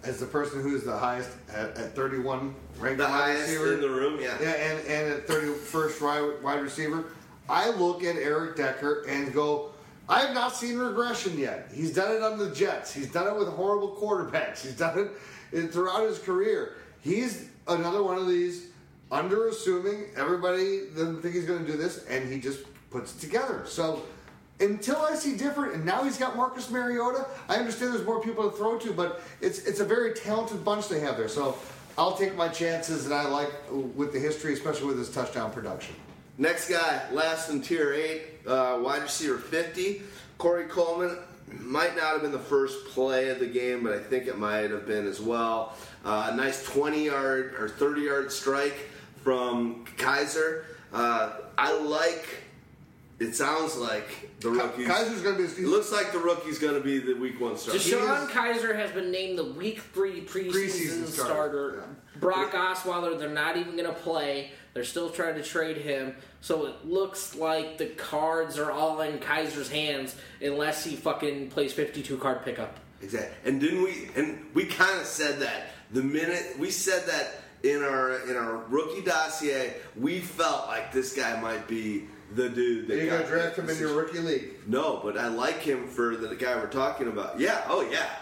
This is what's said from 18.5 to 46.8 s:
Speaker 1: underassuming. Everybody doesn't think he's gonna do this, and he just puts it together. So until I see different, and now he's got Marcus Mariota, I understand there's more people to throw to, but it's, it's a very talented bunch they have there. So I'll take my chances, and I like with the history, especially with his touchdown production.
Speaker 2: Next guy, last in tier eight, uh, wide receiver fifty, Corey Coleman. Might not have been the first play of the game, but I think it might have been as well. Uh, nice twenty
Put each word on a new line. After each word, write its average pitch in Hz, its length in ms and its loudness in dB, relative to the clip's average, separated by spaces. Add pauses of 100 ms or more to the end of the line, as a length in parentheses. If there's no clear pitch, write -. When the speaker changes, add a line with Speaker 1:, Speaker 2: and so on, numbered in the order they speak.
Speaker 1:
underassuming. 196 1080 0
Everybody 180 680 2 (140)
doesn't 160 260 -2
think 170 120 -2
he's 175 120 0
gonna 165 200 0
do 151 100 -2
this, 170 300 -2
and 127 260 -2
he 135 80 -4
just 135 200 -4 (300)
puts 120 260 -6
it - 40 -14
together. 226 460 -2
So 160 360 -2 (580)
until 208 360 2
I 311 180 2
see 277 220 0
different, 277 380 0
and 160 100 -4
now 190 200 2
he's 269 140 0
got 254 180 0
Marcus 247 340 0
Mariota, 240 560 0 (220)
I 190 80 4
understand 240 360 0
there's 196 140 0
more 220 160 2
people 220 280 0
to 208 60 -10
throw 226 220 0
to, 226 140 -4
but 170 300 0 (180)
it's, 180 260 0
it's 202 140 0
a 202 40 4
very 226 300 2
talented 214 500 -2
bunch 208 240 2
they 160 120 0
have 135 160 0
there. 110 120 0
So 135 280 0 (420)
I'll 185 180 4
take 196 200 2
my 170 120 4
chances, 165 560 0
and 143 100 0
I 143 140 2
like 143 240 0 (180)
with 135 420 -2
the 135 60 0
history, 151 360 0
especially 139 340 -2
with 131 100 0
his 120 120 -4
touchdown 120 420 -2
production. - 420 -8 (440)
Speaker 2:
Next 165 300 2
guy, 165 340 2 (100)
last 160 380 0
in 139 120 0
tier 151 320 2
eight, 160 280 -2 (240)
uh, 127 360 4
wide 143 200 0
receiver 143 360 0
fifty, 180 640 -2 (360)
Corey 175 280 4
Coleman. 175 500 2 (440)
Might 151 360 2
not 156 180 2
have 147 80 2
been 143 100 0
the 135 80 -2
first - 480 2
play 131 400 2
of 127 100 0
the 123 80 2
game, 123 380 0
but 110 80 2
I - 80 0
think 127 260 0
it 127 100 -2
might 104 360 0
have 101 140 -4
been 107 200 0
as 98 140 -4
well. 113 540 0 (300)
Uh, 107 320 0
nice 131 300 0
twenty 151 400 2